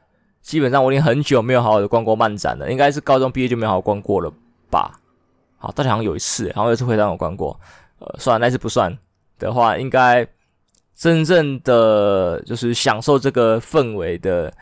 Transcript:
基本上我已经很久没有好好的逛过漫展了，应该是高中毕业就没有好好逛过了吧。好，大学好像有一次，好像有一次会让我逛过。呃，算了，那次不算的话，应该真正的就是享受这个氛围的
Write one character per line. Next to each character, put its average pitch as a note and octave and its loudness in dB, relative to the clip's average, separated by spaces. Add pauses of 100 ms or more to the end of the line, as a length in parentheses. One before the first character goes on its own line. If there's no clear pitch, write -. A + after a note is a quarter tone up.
(400)
基 - -4
本 C#3 2
上 C#3 4
我 C3 2
已 C#3 0
经 C#3 0
很 D3 0
久 C3+ 2
没 A#2 -2
有 B2 2
好 A#2 2
好 G#2+ 4
的 G2+ 0
逛 A2+ 0
过 A2 0
漫 G#2+ 0
展 C2 -6
了， C#2 -8
应 C3 -4
该 C#3+ 4
是 C#3+ -6
高 C3+ 2
中 C3 0
毕 B2+ -4
业 B2 0
就 A#2+ -2
没 A2+ -4
有 A2 0
好 G2+ 0
好 F2+ 0
逛 G2+ -2
过 G2 -2
了 D#2+ -8 (380)
吧。 - -2 (600)
好， - -12
大 - -4
学 C3 0
好 G#2+ 0
像 A2+ -4
有 F#2 -4
一 - -8
次， - -6
好 G#2 -2
像 A2+ 2
有 A#2 2
一 A2+ 0
次 B2 -4
会 A#2+ 0
让 G#2 2
我 E2 -6
逛 E2+ -6
过。 - -8 (400)
呃， - -16
算 A#2 0
了， A#2 0
那 B2 2
次 B2+ -4
不 A#2+ -8
算 G#2+ -2 (400)
的 G#2 -6
话， A#2 2
应 B2+ -6
该 B2 4 (720)
真 E3 2
正 D3+ 2
的 G#2 2
就 A#2 -8
是 A#2+ -2
享 A#2 0
受 C#3+ 4
这 C3 0
个 A2+ 2
氛 B2 0
围 F2 -4
的 F2 -2